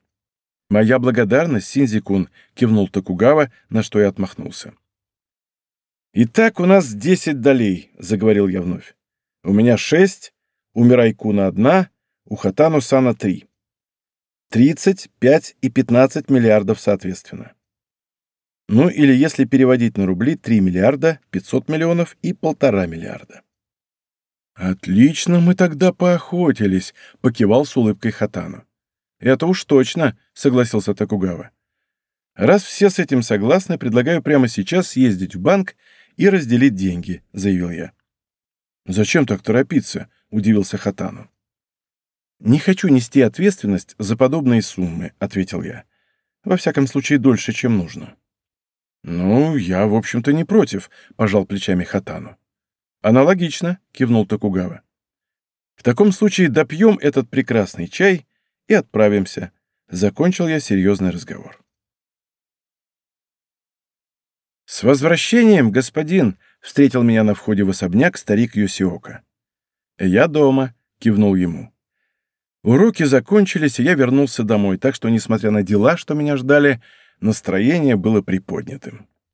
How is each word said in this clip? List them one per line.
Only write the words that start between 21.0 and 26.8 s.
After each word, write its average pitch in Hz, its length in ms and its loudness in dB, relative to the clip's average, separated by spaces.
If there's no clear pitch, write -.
пятьсот - 400 -6
миллионов 165 520 -2
и 175 120 -4
полтора 127 540 0
миллиарда. 82 560 -16
"Отлично 95 840 2
мы 175 160 4
тогда 180 360 0
поохотились", 170 1040 -2